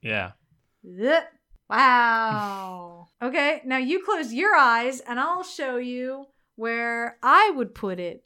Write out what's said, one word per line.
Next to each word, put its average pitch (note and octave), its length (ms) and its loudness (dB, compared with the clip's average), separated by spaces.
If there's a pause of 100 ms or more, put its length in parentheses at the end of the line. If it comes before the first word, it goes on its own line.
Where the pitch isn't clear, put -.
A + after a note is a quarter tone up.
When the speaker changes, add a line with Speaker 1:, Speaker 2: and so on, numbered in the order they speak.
Speaker 1:
Yeah. G2+ 320 -4 (640)
Speaker 2:
Zip. D4 280 2 (440)
Wow. G#3 1400 0
<laughs> - 0 - (100)
Okay, C#4+ 420 0
now C4 140 -2
you D4+ 260 -2
close D#4+ 300 -2
your F#4+ 200 2
eyes, B3 460 4
and A#3+ 180 -8
I'll E4+ 240 -2
show C4+ 360 -6
you B3+ 480 -8 (300)
where A#3 680 -4
I F4+ 340 6
would A#3+ 180 -4
put F#3 240 -6
it F3 280 -8